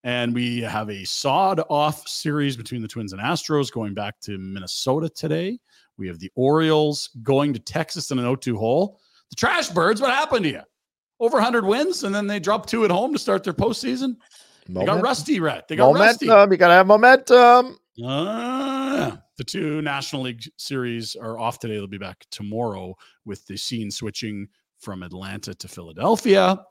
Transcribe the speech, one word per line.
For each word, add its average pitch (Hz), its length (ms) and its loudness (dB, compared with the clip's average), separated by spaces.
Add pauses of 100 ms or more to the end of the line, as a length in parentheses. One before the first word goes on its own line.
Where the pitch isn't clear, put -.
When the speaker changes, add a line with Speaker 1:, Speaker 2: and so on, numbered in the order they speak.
Speaker 1:
And 120 280 -2
we 120 280 -4
have 107 280 -6
a 98 140 -10
sawed-off 151 1040 -2
series 143 480 -4
between 120 260 -10
the 110 60 -10
Twins 104 240 -10
and 95 100 -12
Astros 143 480 -2
going 107 240 -8
back 101 280 -8
to 101 160 -12
Minnesota 98 720 -4
today. 170 500 -6 (380)
We 95 100 -10
have 85 120 -12
the 92 160 -14
Orioles 151 760 2 (120)
going 139 300 2
to 117 80 -6
Texas - 520 -8
in 131 80 -2
an 123 60 -2
oh 127 120 -2
two 123 180 -4
hole. 135 460 -2 (300)
The - 40 -18
Trash 330 340 -2
Birds, 185 300 2
what 254 120 0
happened 269 340 0
to 143 60 0
you? 80 100 -10 (580)
Over 233 200 2
a 208 40 4
hundred 240 220 0
wins, 285 400 0
and 196 100 -2
then 208 120 -4
they 202 120 -4
dropped 196 300 -2
two 226 160 0
at 185 60 2
home 220 200 0
to 285 80 -2
start 190 240 -2
their 190 100 -4
postseason. 247 640 -2 (520)
They 90 60 -12
got 92 140 -2
Speaker 2:
Momentum. 185 160 2
Speaker 1:
rusty, 247 360 -2
Rhett. 147 280 -4
They 160 80 -8
got 135 180 8
rusty. 233 320 4
Speaker 2:
Momentum. 202 260 8
You 180 60 4
gotta 175 160 8
have 185 140 8
momentum. 247 880 8 (260)
Speaker 1:
Ah, 254 1160 -4 (160)
the - 60 -10
two 156 400 -6
National 139 400 -6
League 120 180 -8 (160)
series 120 580 -6
are 113 220 -10
off 113 220 -6
today. 110 160 -6
They'll 101 100 -8
be 98 140 -12
back 95 320 -14
tomorrow 104 640 -8 (300)
with 101 200 -12
the 98 120 -14
scene 110 340 -8
switching 104 560 -10 (320)
from 95 240 -12
Atlanta 95 500 -14
to - 140 -18
Philadelphia. 185 1040 2